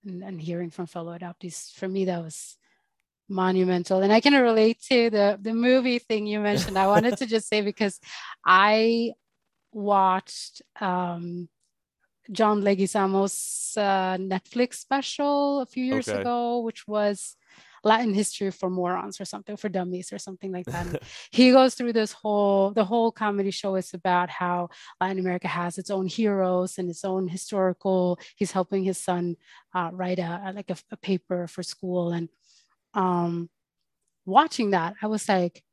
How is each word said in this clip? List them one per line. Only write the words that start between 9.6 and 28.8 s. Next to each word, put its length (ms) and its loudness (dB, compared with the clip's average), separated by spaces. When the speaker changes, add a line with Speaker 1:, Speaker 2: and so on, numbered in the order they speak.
Speaker 1:
watched, 880 0
um, 680 -4
John 300 2
Leguizamo's, 1120 0
uh, 420 0
Netflix 580 -4
special 840 -2
a 60 -6
few 180 -6
years 280 -2
Speaker 2:
Okay. 20 -2
Speaker 1:
ago, 460 -2
which 280 -8
was 480 -2
Latin 300 4
History 360 -2
for 200 -6
Morons 500 -4
or 60 -10
something, 320 -12
for 100 -6
Dummies 440 -6
or 60 -12
something 340 -12
like 200 -6
that. 140 -4
And 140 -6
Speaker 2:
<laughs> 140 -20
Speaker 1:
he 200 8
goes 220 6
through 200 -6
this 180 0
whole, 600 2
the 140 2
whole 260 0
comedy 380 -2
show 260 -4
is 180 -6
about 360 0
how 400 -4
Latin 180 -2
America 300 -2
has 300 -6
its 120 -10
own 160 -2
heroes 720 0
and 120 -4
its 140 -12
own 240 -2
historical, 880 0
he's 160 -4
helping 320 -2